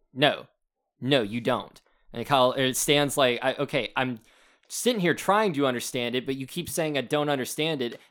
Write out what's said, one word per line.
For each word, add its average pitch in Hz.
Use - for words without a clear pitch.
"No, 127
no, 131
you 107
don't." 113
And 117
Kyle, 127
or 131
Stan's 143
like, 123
"I, 131
okay, 135
I'm 127
sitting 233
here 170
trying 202
to 139
understand 120
it, 127
but 135
you 135
keep 170
saying 156
I 131
don't 147
understand 147
it." 120